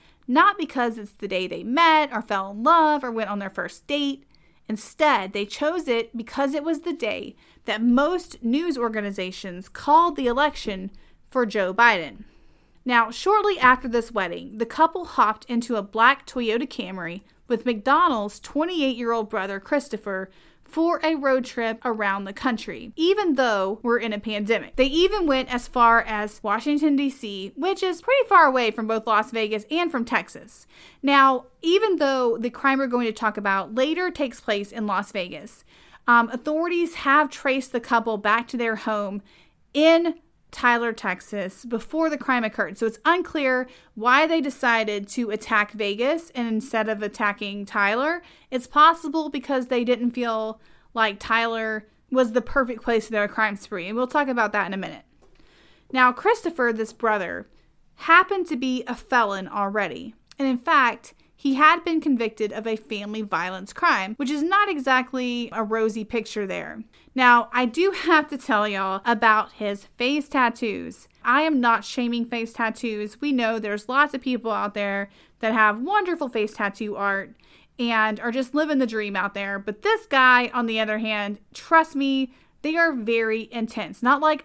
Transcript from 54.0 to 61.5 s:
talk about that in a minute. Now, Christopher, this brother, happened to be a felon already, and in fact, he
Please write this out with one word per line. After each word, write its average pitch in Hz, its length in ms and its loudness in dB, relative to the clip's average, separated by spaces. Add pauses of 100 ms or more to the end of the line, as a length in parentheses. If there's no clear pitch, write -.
talk 294 200 0
about 240 260 0
that 202 120 0
in 196 80 -6
a 196 40 -4
minute. 160 260 -10 (880)
Now, 254 200 4
Christopher, 330 640 0
this 220 200 -6
brother, 196 540 -4 (500)
happened 370 500 4
to 302 80 -6
be 254 320 -4
a 240 80 -8
felon 202 520 0
already, 202 680 -4 (240)
and 277 80 0
in 254 100 0
fact, 254 560 0 (220)
he 269 180 0